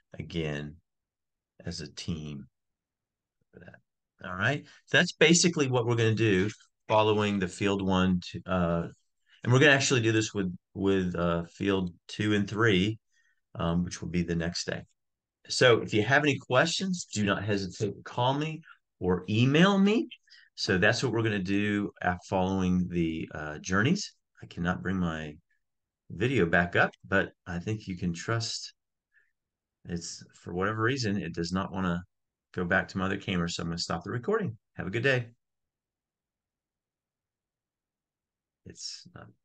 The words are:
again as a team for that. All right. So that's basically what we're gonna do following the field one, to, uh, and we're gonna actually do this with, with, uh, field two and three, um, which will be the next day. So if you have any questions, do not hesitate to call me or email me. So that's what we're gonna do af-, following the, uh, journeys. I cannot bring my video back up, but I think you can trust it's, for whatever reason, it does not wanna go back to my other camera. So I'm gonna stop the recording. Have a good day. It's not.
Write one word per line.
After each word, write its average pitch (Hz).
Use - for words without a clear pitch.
again 76
as 87
a 73
team 76
for -
that. -
All 90
right. 117
So 131
that's 175
basically 160
what 123
we're 120
gonna 113
do 104
following 107
the 92
field 98
one, 92
to, 87
uh, 85
and 120
we're 127
gonna 139
actually 131
do 110
this 110
with, 92
with, 95
uh, 85
field 95
two 107
and 101
three, 104
um, 85
which -
will -
be 85
the 85
next 85
day. -
So 117
if 92
you 107
have 135
any 135
questions, 170
do 104
not 98
hesitate 98
to -
call 127
me 156
or 90
email 143
me. 214
So 98
that's 104
what 123
we're 113
gonna 107
do 101
af-, 90
following 92
the, 82
uh, 76
journeys. 107
I -
cannot 90
bring 95
my 80
video 113
back 87
up, 147
but 95
I 87
think 107
you 95
can 87
trust 113
it's, -
for -
whatever 101
reason, 113
it 85
does 85
not 95
wanna 90
go 90
back 87
to 98
my 92
other 98
camera. 90
So 87
I'm 85
gonna 85
stop 85
the 98
recording. 135
Have 85
a -
good 117
day. 123
It's -
not. -